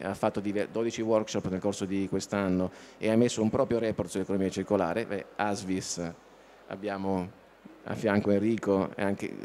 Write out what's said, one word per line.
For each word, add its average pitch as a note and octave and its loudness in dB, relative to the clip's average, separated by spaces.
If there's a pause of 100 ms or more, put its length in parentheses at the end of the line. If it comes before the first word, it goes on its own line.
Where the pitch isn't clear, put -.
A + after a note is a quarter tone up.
ha G2 -4
fatto A2 0
diver-, G2+ -2
dodici A2+ -2
workshop G#2+ 2
nel F#2 -2
corso G2+ -2
di G2 -2
quest'anno F#2+ 0 (260)
e G#2 0
ha A2 4
emesso A#2 4
un G#2+ 2
proprio B2 2
report G#2+ -2
sull'economia F#2+ 0
circolare. F#2+ 0
Beh, G2 -6 (100)
asvis F#2+ -2 (640)
abbiamo G2 -2 (540)
a - -8
fianco G2+ 4
Enrico, G2+ 2
e - -2
anche, G2 -2 (140)